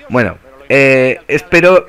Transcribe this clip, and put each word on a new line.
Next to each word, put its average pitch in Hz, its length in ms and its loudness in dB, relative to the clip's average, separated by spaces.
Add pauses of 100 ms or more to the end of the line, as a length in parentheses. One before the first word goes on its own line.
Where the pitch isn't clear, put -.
(100)
bueno, 104 260 -2 (320)
eh, 135 580 0
espero, 175 640 0